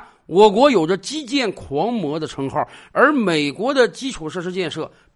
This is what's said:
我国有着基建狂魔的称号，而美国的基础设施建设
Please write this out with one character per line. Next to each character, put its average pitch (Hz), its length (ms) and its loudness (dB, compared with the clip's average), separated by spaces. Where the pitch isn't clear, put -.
我 202 240 6
国 247 180 6
有 180 160 4
着 180 100 0
基 269 300 -8
建 233 280 -2
狂 160 380 -4
魔 165 280 -4
的 156 80 -6
称 139 200 -6
号， 135 140 -2
而 269 200 4
美 170 400 0
国 214 220 -4
的 254 140 4
基 240 240 -10
础 156 180 -10
设 180 100 -8
施 175 120 -8
建 180 180 -6
设 156 220 -8